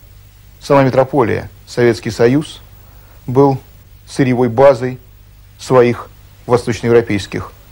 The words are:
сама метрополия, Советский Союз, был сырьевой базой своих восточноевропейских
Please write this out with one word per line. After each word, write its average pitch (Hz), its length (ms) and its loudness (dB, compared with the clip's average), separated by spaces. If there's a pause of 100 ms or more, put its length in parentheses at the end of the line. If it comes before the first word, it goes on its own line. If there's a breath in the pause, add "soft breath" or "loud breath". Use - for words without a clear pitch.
(600)
сама 139 220 2
метрополия, 127 680 0 (180)
Советский 117 420 0
Союз, 127 500 -2 (680 soft breath)
был 135 300 2 (500)
сырьевой 127 400 -2
базой 127 500 2 (580)
своих 120 540 0 (360)
восточноевропейских 117 1040 -2 (200)